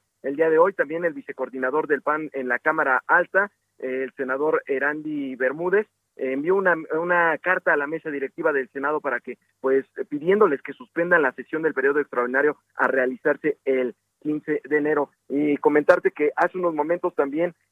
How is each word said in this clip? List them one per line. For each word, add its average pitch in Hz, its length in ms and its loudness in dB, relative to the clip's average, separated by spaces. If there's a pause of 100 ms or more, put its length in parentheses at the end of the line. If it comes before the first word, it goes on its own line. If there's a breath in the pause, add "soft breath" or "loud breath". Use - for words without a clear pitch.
(220)
el 139 140 -6
día 160 140 2
de 156 80 4
hoy 185 160 6
también 160 300 -4
el 165 100 -2
vicecoordinador 131 720 -4
del 139 160 0
pan 151 300 -2
en 131 160 -6
la 123 100 0
Cámara 151 480 0
Alta, 180 440 2 (280)
el 131 360 -6
senador 139 520 -2
Erandi 143 720 -4
Bermúdez, 170 500 0 (320)
envió 139 360 -2
una, 190 200 2 (260)
una 170 380 2
carta 180 340 0
a 156 40 4
la 143 100 -2
mesa 160 240 -8
directiva 143 420 -2
del 135 180 -2
Senado 143 300 -4
para 123 200 -4
que, - 180 -14 (220)
pues, 135 260 2 (220)
pidiéndoles 160 540 2
que 139 100 -12
suspendan 170 500 0
la 147 100 2
sesión 156 300 -8
del 156 120 0
periodo 143 260 2
extraordinario 135 580 0 (180)
a 131 100 0
realizarse 131 800 0
el 127 320 0 (240)
quince 151 480 -4
de 147 100 2
enero. 147 320 0 (180)
Y 147 300 0
comentarte 151 520 4
que 147 260 0
hace 175 220 0
unos 175 160 0
momentos 165 400 -2
también 147 400 -2 (180)